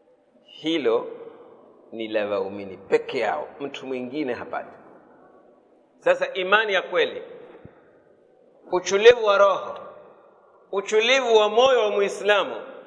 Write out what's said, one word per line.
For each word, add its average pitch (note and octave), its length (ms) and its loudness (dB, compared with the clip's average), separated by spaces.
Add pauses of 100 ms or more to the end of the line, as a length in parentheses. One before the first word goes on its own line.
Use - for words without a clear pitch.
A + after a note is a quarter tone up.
(440)
Hilo C#3+ 640 -4 (840)
ni A2+ 160 -8
la G#2+ 180 -4
waumini G2 500 -8
peke - 420 -4
yao, A2+ 300 -4 (120)
mtu C3+ 260 -12
mwingine B2+ 480 -6
hapati. - 340 -12 (1300)
Sasa F3+ 360 0
imani G3+ 380 0
ya F3+ 100 0
kweli, D#3 400 -2 (1500)
uchulivu G#3+ 540 6
wa G3 120 4
roho, F#3+ 400 2 (920)
uchulivu A3+ 640 2
wa G#3+ 120 4
moyo B3 320 4
wa G#3 100 2
Muislamu G3 640 0 (300)